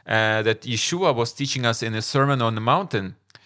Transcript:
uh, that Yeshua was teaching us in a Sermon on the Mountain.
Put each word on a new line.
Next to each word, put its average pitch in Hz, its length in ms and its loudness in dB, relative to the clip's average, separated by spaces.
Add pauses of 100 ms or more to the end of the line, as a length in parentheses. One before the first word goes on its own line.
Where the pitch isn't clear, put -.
uh, 110 360 2
that 110 180 0
Yeshua 147 520 0
was 117 200 -2
teaching 131 320 -4
us 113 180 0
in 110 120 -4
a 110 60 -4
Sermon 139 400 2
on 113 140 2
the 110 60 -4
Mountain. 117 540 0 (300)